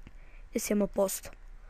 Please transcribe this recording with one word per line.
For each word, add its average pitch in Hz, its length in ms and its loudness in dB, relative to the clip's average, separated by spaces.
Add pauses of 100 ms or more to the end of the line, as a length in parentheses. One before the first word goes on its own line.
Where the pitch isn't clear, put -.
(520)
E 240 80 2
siamo 208 240 4
a 196 40 4
posto. - 440 2 (380)